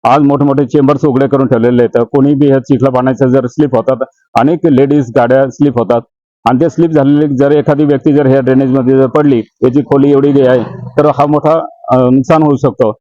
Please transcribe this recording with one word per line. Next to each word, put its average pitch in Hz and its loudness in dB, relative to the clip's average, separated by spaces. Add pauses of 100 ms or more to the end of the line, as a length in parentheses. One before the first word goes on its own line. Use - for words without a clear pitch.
आज 127 2
मोठमोठे 143 0
चेंबर्स 139 0
उघडे 135 0
करून 131 -2
ठेवलेले 120 0
आहेत. 117 0
कोणी 139 0
बी 143 0
ह्या 135 2
चिखला 127 -2
पाण्याचा 127 -2
जर 123 0
स्लिप 135 -2
होतात, 131 -2 (420)
अनेक 151 0
लेडीज 139 0
गाड्या 131 0
स्लिप 131 -2
होतात 117 -2 (480)
आणि 127 0
ते 165 0
स्लिप 165 -2
झालेली 147 0
जर 143 2
एखादी 147 0
व्यक्ती 147 0
जर 139 2
ह्या 135 2
ड्रेनेजमध्ये 131 0
जर 135 2
पडली, 139 0
याची 123 -2
खोली 139 0
एवढी 139 2
आहे 127 2 (340)
तर 147 0
हा 147 0
मोठा, 151 -2 (240)
अ, 127 2
नुकसान 135 0
होऊ 143 0
शकतो. 123 -2